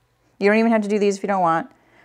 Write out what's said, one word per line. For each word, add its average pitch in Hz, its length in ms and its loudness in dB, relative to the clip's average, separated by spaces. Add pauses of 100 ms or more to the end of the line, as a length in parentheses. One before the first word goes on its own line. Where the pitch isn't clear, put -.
(400)
you 196 100 2
don't 214 80 4
even 226 140 2
have 220 100 0
to 202 80 -6
do 214 100 -2
these 202 180 0
if - 60 -16
you 202 40 -8
don't 196 140 -2
want, 165 260 0 (380)